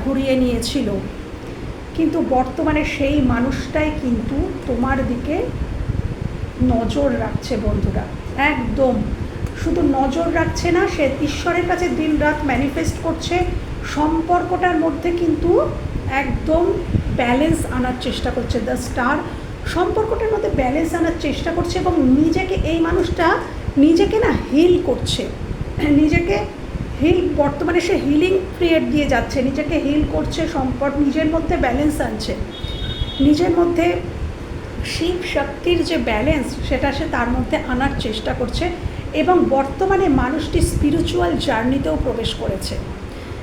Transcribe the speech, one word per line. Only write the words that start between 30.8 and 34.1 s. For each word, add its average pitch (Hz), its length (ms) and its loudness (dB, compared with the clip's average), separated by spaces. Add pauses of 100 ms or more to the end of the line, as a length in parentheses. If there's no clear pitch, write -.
নিজের 294 280 2
মধ্যে 320 300 0
ব্যালেন্স 277 440 0
আনছে, 220 340 -4 (840)
নিজের 302 300 6
মধ্যে 339 420 2 (960)